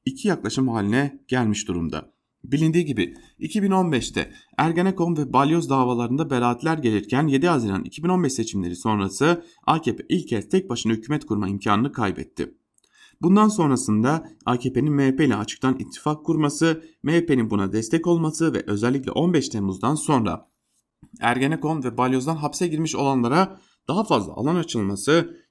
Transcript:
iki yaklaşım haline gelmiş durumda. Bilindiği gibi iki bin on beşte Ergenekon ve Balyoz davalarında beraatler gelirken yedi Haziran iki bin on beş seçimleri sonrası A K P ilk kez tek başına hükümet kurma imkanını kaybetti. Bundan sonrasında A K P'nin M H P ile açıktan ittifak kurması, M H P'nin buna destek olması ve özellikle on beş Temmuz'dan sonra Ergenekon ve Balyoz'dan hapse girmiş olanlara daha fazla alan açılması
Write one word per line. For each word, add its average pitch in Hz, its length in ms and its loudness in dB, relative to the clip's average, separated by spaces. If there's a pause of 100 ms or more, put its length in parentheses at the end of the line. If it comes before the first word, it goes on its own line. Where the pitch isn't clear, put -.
iki - 220 -4
yaklaşım 131 400 0
haline 113 600 -2
gelmiş 113 400 -2
durumda. 80 460 -6 (300)
Bilindiği 160 420 2
gibi 104 280 -4 (260)
iki 190 240 -2
bin 202 80 2
on 185 200 2
beşte 107 400 -2 (260)
Ergenekon 170 600 2
ve 139 160 -4
Balyoz 143 360 2
davalarında 127 600 0
beraatler 123 480 0
gelirken 123 500 0
yedi 135 200 2
Haziran 113 360 0
iki - 200 -12
bin 175 60 0
on 180 140 2
beş 131 100 0
seçimleri 98 420 -4
sonrası 110 720 0 (220)
A 156 140 2
K 117 140 -2
P - 140 -14
ilk 180 180 0
kez 104 220 -4
tek 190 200 0
başına 113 240 -2
hükümet 135 320 -4
kurma 101 240 -4
imkanını 107 420 0
kaybetti. 92 640 -6 (640)
Bundan 208 280 6
sonrasında 139 800 0 (160)
A 123 120 0
K 131 160 -4
P'nin 143 200 2
M 139 140 4
H 135 80 2
P 151 100 2
ile 120 100 4
açıktan 127 440 -2
ittifak 151 460 -6
kurması, 156 580 0 (200)
M 143 100 0
H 170 120 4
P'nin 135 240 2
buna 98 240 0
destek 165 340 -2
olması 160 460 0
ve 101 140 -4
özellikle 120 440 -2
on 131 220 2
beş - 160 0
Temmuz'dan 104 460 -2
sonra 117 540 -2 (720)
Ergenekon 139 640 0
ve 117 140 -6
Balyoz'dan 131 380 0
hapse 151 320 -4
girmiş 156 280 -2
olanlara 139 640 2 (280)
daha 185 160 0
fazla 107 300 0
alan 151 220 -2
açılması 139 800 0 (140)